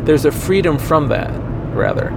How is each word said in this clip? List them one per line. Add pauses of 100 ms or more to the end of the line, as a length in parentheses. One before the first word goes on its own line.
There's
a
freedom
from
that, (420)
rather.